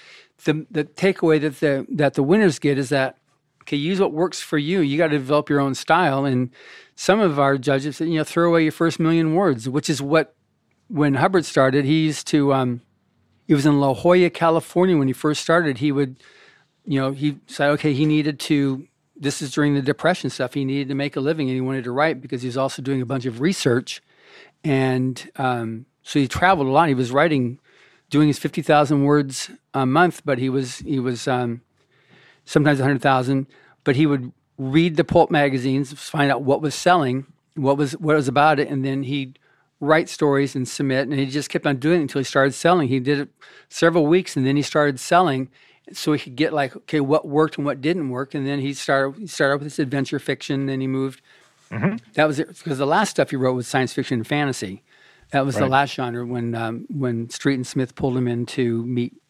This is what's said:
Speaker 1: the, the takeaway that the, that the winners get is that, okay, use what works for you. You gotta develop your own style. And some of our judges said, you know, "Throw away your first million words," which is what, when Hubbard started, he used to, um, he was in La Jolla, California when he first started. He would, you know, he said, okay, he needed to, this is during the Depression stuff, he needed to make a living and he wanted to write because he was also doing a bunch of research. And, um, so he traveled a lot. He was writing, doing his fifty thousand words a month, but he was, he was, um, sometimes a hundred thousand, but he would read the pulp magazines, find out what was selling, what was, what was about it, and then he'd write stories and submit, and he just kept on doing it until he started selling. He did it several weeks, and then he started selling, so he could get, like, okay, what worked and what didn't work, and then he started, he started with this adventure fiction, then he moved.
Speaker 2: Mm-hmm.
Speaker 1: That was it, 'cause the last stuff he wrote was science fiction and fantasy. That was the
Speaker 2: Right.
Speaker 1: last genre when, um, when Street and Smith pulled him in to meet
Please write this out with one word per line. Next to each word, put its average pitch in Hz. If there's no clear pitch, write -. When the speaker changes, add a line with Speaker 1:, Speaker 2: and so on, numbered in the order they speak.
Speaker 1:
the, 156
the 151
takeaway 160
that 147
the, 139
that 147
the 143
winners 180
get 143
is 135
that, 131
okay, -
use 175
what 190
works 160
for -
you. 156
You 139
gotta 156
develop 143
your 143
own 139
style. 143
And 127
some 196
of 156
our 139
judges 135
said, 165
you 165
know, 156
"Throw 170
away 170
your 156
first 165
million 160
words," 143
which 139
is 139
what, 143
when 147
Hubbard 175
started, 135
he 156
used 151
to, 143
um, 123
he -
was 139
in 147
La 139
Jolla, 175
California 170
when 139
he 131
first 151
started. 165
He 143
would, 135
you 143
know, 135
he 139
said, 143
okay, 147
he 139
needed 151
to, 139
this -
is 139
during 147
the 139
Depression 147
stuff, 123
he 143
needed 135
to 139
make 139
a 160
living 151
and 127
he 127
wanted 131
to 123
write 139
because 127
he 127
was 123
also 135
doing 131
a 123
bunch 127
of 117
research. 135
And, 131
um, 120
so -
he 135
traveled 170
a 131
lot. 156
He 139
was 123
writing, 135
doing 151
his 143
fifty -
thousand 147
words 143
a 131
month, 160
but 139
he 131
was, 131
he 139
was, 123
um, 123
sometimes 147
a 135
hundred 135
thousand, 135
but 143
he 151
would 139
read 147
the 170
pulp 202
magazines, 135
find 143
out 127
what 139
was 151
selling, 139
what 139
was, 143
what 156
was 147
about 143
it, 147
and 135
then 135
he'd 135
write 156
stories 139
and 127
submit, 135
and 139
he 135
just 135
kept -
on 143
doing 156
it 156
until 139
he 135
started 135
selling. 170
He 131
did 139
it 143
several 165
weeks, 180
and 131
then 135
he 147
started 143
selling, 151
so 160
he 143
could 127
get, 147
like, 139
okay, -
what 143
worked 151
and 143
what 143
didn't 156
work, 131
and 139
then 143
he 139
started, 139
he 214
started 143
with 139
this 147
adventure 139
fiction, 139
then 135
he 135
moved. 131
Speaker 2:
Mm-hmm. 190
Speaker 1:
That 151
was 147
it, 160
'cause 147
the 139
last 175
stuff -
he 143
wrote 127
was 123
science 131
fiction 131
and 110
fantasy. 131
That 139
was 127
the 107
Speaker 2:
Right. 131
Speaker 1:
last 135
genre 123
when, 120
um, 113
when 120
Street -
and 127
Smith 131
pulled 131
him 127
in 120
to 117
meet 123